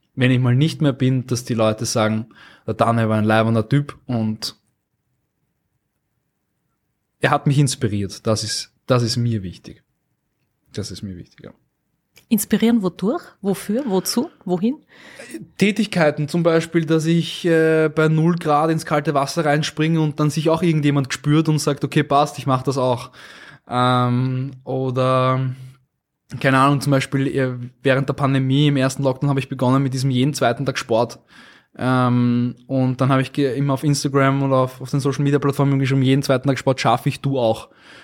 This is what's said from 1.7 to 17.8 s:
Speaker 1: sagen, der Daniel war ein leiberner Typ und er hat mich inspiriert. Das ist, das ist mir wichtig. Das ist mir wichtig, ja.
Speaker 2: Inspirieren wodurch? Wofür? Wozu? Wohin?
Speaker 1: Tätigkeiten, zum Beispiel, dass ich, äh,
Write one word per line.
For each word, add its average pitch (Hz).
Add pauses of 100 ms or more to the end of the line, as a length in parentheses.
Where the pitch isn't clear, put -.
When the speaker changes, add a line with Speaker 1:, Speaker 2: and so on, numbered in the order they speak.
Speaker 1:
sagen, 110 (380)
der 110
Daniel 113
war 107
ein 107
leiberner 110
Typ 143
und 110 (2500)
er 135
hat 147
mich 139
inspiriert. 104
Das 110
ist, - (120)
das 123
ist 110
mir 117
wichtig. - (920)
Das 101
ist 90
mir 95
wichtig, -
ja. - (760)
Speaker 2:
Inspirieren 220
wodurch? 196 (160)
Wofür? 202
Wozu? 202 (140)
Wohin? 185 (840)
Speaker 1:
Tätigkeiten, 175
zum 170
Beispiel, 165
dass 156
ich, 165
äh, 160